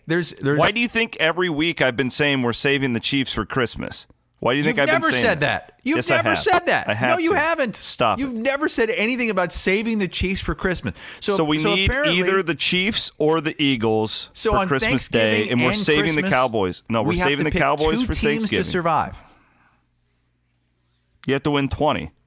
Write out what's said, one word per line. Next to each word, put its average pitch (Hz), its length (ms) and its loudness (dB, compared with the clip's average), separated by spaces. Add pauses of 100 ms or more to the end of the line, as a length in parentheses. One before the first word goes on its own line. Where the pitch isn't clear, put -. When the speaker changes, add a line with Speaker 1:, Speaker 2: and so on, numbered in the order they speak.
Speaker 1:
there's, 165 280 -2
there's 143 260 0
Speaker 2:
Why 180 100 4
do 214 80 -4
you 240 80 0
think 226 320 -2
every 165 300 2
week 156 340 0
I've 127 140 2
been 131 140 0
saying 139 320 0
we're 120 100 0
saving 139 400 0
the 113 80 -2
Chiefs 139 320 -2
for 110 120 -4
Christmas? - 640 -4 (320)
Why 117 140 0
do 139 60 0
you 147 60 0
think 151 120 0
Speaker 1:
You've 143 80 2
Speaker 2:
I've - 60 2
been 226 100 2
Speaker 1:
never 320 100 0
Speaker 2:
saying 127 140 2
Speaker 1:
said 185 160 2
Speaker 2:
that? 120 280 -2
Speaker 1:
that. - 140 -20
You've 285 140 0
Speaker 2:
Yes, - 160 -2
I - 40 2
Speaker 1:
never - 120 0
Speaker 2:
have. 98 100 2
Speaker 1:
said 359 280 2
that. 160 220 0
Speaker 2:
I 104 60 2
have 113 160 0
Speaker 1:
No, 359 80 2
you 339 140 0
Speaker 2:
to. 359 80 2
Speaker 1:
haven't. 311 340 -2
Speaker 2:
Stop - 460 -2
Speaker 1:
You've 262 140 -4
Speaker 2:
it. - 20 -6
Speaker 1:
never 269 320 -2
said 226 220 0
anything 226 400 0
about 180 200 0
saving 214 480 0
the 196 80 0
Chiefs 185 340 -4
for 170 140 -4
Christmas. 165 400 -4 (240)
So, 202 180 -2
Speaker 2:
So 175 60 2
we 151 160 2
Speaker 1:
so 156 160 2
Speaker 2:
need 190 160 2
Speaker 1:
apparently 262 300 0
Speaker 2:
either 185 240 2
the 160 100 -2
Chiefs 185 640 0
or 156 220 2
the 156 200 -4
Eagles 110 720 0
Speaker 1:
So - 180 0
Speaker 2:
for 208 60 2
Speaker 1:
on 190 100 0
Speaker 2:
Christmas 135 400 0
Day, 120 100 0
Speaker 1:
Thanksgiving 110 320 2
Speaker 2:
and 123 120 2
we're - 80 2
Speaker 1:
and 208 100 0
Speaker 2:
saving 156 220 2
Speaker 1:
Christmas, 156 240 0
Speaker 2:
the - 40 0
Cowboys. 113 580 0
No, 113 140 0
we're 135 60 0
Speaker 1:
we 175 100 0
have 143 80 2
Speaker 2:
saving 143 120 2
Speaker 1:
to - 60 0
Speaker 2:
the 156 60 0
Speaker 1:
pick 175 100 0
Speaker 2:
Cowboys 151 420 2
Speaker 1:
two 240 40 0
Speaker 2:
for 180 60 -4
Speaker 1:
teams 151 80 -2 (220)
Speaker 2:
Thanksgiving. 190 220 0
Speaker 1:
to - 60 -6
survive. 160 500 -2 (2000)
Speaker 2:
You 131 80 2
have 139 80 -2
to 151 80 0
win 139 180 2
twenty. 117 420 -2 (160)